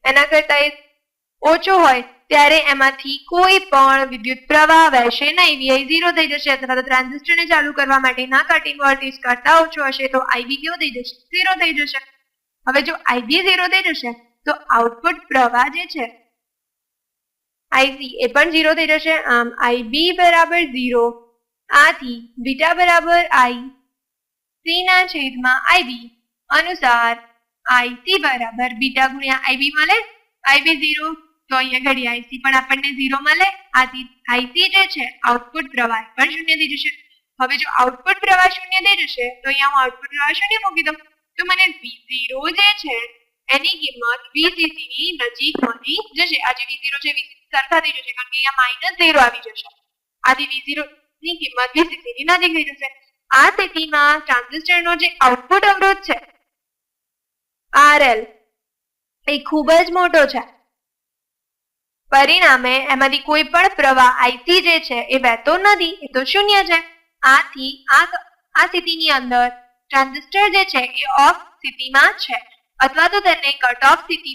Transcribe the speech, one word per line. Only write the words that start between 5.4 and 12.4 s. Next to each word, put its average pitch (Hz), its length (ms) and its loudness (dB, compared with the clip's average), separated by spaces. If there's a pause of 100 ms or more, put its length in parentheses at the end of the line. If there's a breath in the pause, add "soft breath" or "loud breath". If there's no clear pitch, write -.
વી 262 120 -2
આઈ 269 160 0
ઝીરો 330 260 0
થઈ 320 160 0
જશે 294 220 -4
અથવા 262 300 -2
તો 262 80 -6
ટ્રાન્ઝિસ્ટરને 285 580 -2
ચાલુ 302 260 0
કરવા 269 280 0
માટેના 262 500 -2
કટ 311 160 0
ઇન 285 200 -8
વોલ્ટેજ 269 360 -2
કરતા 247 380 2
ઓછો 320 260 -2
હશે 269 300 -6
તો 254 100 -2
આઈ 240 180 -2
બી 269 180 -8
કેવો 330 140 -6
થઈ 302 200 -4
જશે? 247 180 -14 (160)
ઝીરો 370 240 0
થઈ 339 200 0
જશે. 277 320 -6 (600)